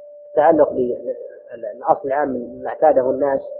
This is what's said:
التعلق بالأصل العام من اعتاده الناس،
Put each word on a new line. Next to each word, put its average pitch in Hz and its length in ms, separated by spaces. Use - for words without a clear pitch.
التعلق 151 420
بالأصل 123 1400
العام 143 200
من 127 380
اعتاده 131 440
الناس، 135 300